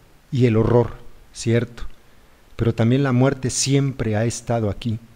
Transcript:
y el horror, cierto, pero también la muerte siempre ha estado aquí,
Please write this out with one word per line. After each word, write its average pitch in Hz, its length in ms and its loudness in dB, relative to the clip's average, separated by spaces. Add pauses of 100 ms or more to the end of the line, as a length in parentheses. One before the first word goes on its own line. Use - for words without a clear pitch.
(320)
y 123 140 4
el 110 100 4
horror, 113 380 4 (380)
cierto, 117 520 -2 (720)
pero 113 180 0
también 123 300 2
la 135 80 0
muerte 131 360 2
siempre 131 680 -2
ha 110 80 0
estado 117 440 -4
aquí, 110 300 -6 (180)